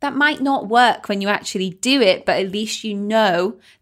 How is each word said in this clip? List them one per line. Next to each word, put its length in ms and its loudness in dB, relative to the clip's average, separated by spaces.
That 140 -4
might 260 0
not 280 -2
work 400 4
when 120 -4
you 60 -4
actually 440 -4
do 300 0
it, 240 2
but 120 2
at 140 -4
least 320 -8
you 100 -6
know 680 0